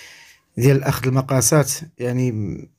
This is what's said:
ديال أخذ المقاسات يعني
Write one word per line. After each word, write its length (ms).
ديال 280
أخذ 220
المقاسات 640
يعني 600